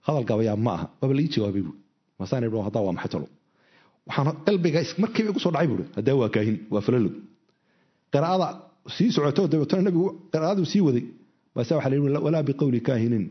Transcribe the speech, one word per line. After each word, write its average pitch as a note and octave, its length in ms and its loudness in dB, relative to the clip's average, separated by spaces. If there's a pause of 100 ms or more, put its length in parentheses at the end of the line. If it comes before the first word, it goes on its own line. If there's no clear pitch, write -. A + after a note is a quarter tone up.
Hadal D3 200 -2
gabayaa A2 300 0
ma A2 180 0
aha. E2+ 120 -4 (160)
Waaba C3+ 120 0
la C#3 80 2
ii D#3+ 80 0
jawaabay, G2+ 320 -2
buu. E2+ 140 -8 (440)
Masaan A#2+ 240 -4
idhi, A2+ 240 -2
"Haddaa G#2+ 140 -2
waa F#2 120 0
maxay - 180 -6
talo?" D#2 160 -6 (800)
Waxaan D3 280 0 (100)
qalbiga F3 360 2
is-, - 160 -6
markiiba A3 320 0
igu G3 100 -2
soo F3+ 120 0
dhacay, D#3+ 160 2
buu. F#2+ 180 -2 (100)
"Haddaa B2 200 2
waa A#2 140 2
kaahin, G#2+ 280 0 (120)
waa G#2 120 0
falalow." A#2+ 320 2 (1000)
Qiraa'ada E3+ 340 2 (400)
sii G#3 240 0
socoto, D3 360 2
dabeetana D#3 340 2
Nabigu F3+ 260 2 (240)
qiraa'adu E3+ 340 0
sii G3+ 160 2
waday. C3 240 2 (500)
Base - 200 -2
waxaa C3+ 140 0
la C#3 60 2
yidhi, C#3+ 220 2
"Walaa D#3 260 0
biqawli C#3 380 0
kaahinin." A#2 500 0